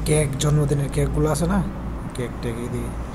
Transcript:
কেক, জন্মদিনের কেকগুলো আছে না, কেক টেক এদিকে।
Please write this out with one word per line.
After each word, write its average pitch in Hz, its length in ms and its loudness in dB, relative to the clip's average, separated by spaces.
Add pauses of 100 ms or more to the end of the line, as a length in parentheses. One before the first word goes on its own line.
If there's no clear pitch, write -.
কেক, 151 240 4 (100)
জন্মদিনের 143 500 2
কেকগুলো 147 420 2
আছে 151 160 2
না, 190 160 4 (520)
কেক 120 160 -4 (120)
টেক 117 120 -2
এদিকে। 117 360 -4 (240)